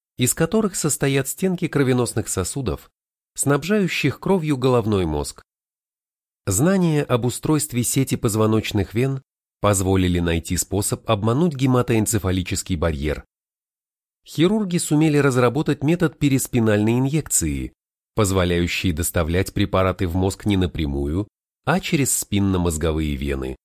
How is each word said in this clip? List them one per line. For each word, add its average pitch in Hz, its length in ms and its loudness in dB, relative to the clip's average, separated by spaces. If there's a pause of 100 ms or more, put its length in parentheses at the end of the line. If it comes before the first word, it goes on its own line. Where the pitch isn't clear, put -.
(160)
из 123 160 0
которых 190 440 0
состоят 139 500 -2
стенки 180 400 -4
кровеносных 127 640 0
сосудов, 95 600 -4 (460)
снабжающих 151 840 0
кровью 156 360 0
головной 110 500 2
мозг. 73 360 -4 (1040)
Знания 156 560 2
об 120 220 0
устройстве 123 580 -2
сети - 340 0
позвоночных 107 800 0
вен 135 280 -2 (380)
позволили 95 600 2
найти 85 360 0
способ - 540 -4
обмануть 120 440 0
гематоэнцефалический 110 1200 0
барьер. 76 480 -4 (1000)
Хирурги 180 540 0
сумели 151 400 2
разработать 127 640 2
метод 165 360 0
переспинальной 117 840 2
инъекции, 90 720 -2 (420)
позволяющий 90 800 2
доставлять 87 600 0
препараты 95 540 0
в 85 80 -4
мозг 95 320 -2
не 101 100 2
напрямую, 76 720 -2 (380)
а - 160 0
через - 360 -2
спинномозговые 82 1000 0
вены. 65 480 -6